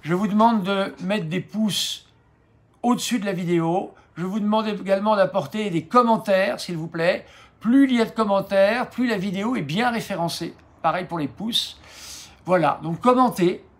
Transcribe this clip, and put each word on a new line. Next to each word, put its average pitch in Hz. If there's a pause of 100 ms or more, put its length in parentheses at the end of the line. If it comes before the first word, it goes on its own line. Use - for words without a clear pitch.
Je 151
vous 196
demande 214
de 196
mettre 185
des 175
pouces - (760)
au-dessus 240
de 196
la 202
vidéo. 175 (220)
Je 165
vous 190
demande 214
également 196
d'apporter 196
des 165
commentaires, 214
s'il 175
vous 160
plaît. 170 (360)
Plus 269
il 262
y 233
a 220
de 220
commentaires, 202
plus 247
la 220
vidéo 202
est 202
bien 185
référencée. 180 (280)
Pareil 170
pour 170
les 143
pouces. - (680)
Voilà, 170
donc 160
commentez. 240 (160)